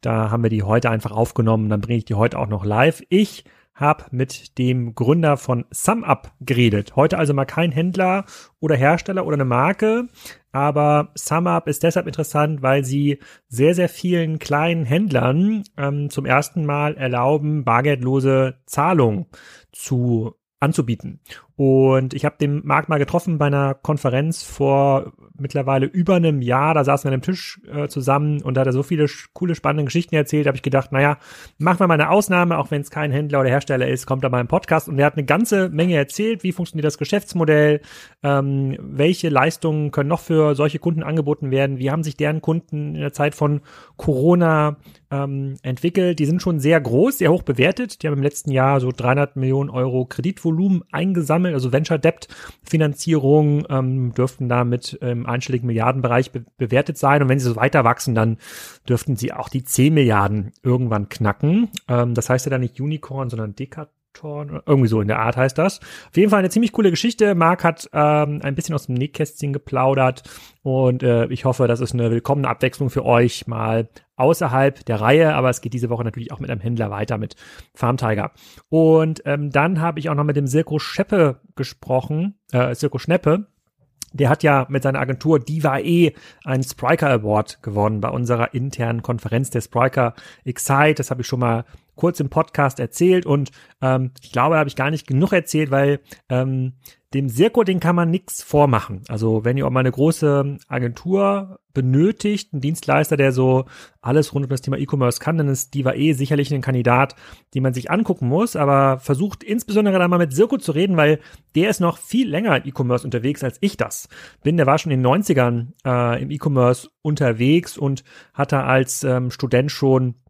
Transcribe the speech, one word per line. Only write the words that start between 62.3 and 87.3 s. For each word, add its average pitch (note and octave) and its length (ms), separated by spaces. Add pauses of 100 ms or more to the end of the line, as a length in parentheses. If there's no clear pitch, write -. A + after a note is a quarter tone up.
ja D3 40
dann C3 120
nicht B2 180
Unicorn, C3+ 500
sondern A2 240
Dekatorn D3 960
oder D#3 160
irgendwie C3+ 220
so A2 140
in G2 80
der A2 100
Art A2+ 160
heißt B2+ 220
das. F#3 240 (260)
Auf - 80
jeden G3+ 140
Fall G3+ 100
eine F#3 100
ziemlich A3+ 220
coole G3+ 180
Geschichte. G#3 460
Marc E3+ 300
hat, E3 260
ähm, D3+ 520
ein C#3 120
bisschen D#3+ 200
aus C#3+ 100
dem B2+ 100
Nähkästchen D3 560
geplaudert C3 720 (400)
und, C3 400
äh, A#2 240
ich B2+ 160
hoffe, B2+ 240
das A#2 140
ist A#2+ 120
eine A#2 180
willkommene C3+ 360
Abwechslung B2 420
für - 140
euch A#2+ 440
mal A2+ 420 (280)
außerhalb C3+ 680
der A2 160
Reihe, D3+ 320
aber B2+ 160
es A#2+ 120
geht A#2 120
diese A#2+ 160
Woche A#2 140
natürlich A2+ 280
auch B2+ 80
mit - 120
einem G#2 100
Händler A2+ 300
weiter, G#2+ 260
mit G#2+ 180 (380)
Farmtiger. A#2 580 (380)
Und, D#3+ 560
ähm, C#3+ 240
dann D#3 320
habe D#3+ 180
ich D3+ 100
auch D3+ 60
noch D3 100
mit D3 100
dem C#3+ 100
Sirko D3+ 320
Scheppe D#3+ 640 (160)
gesprochen, D3+ 800 (160)
äh, B2+ 240
Sirko C3+ 240
Schneppe. F3 480 (640)
Der C3 160
hat C#3+ 140
ja C#3 260
mit C#3 140
seiner C3+ 160
Agentur C3+ 400
Diva C#3+ 400
E E3+ 320 (320)
einen C3 200
Spryker C3 460
Award G#2+ 540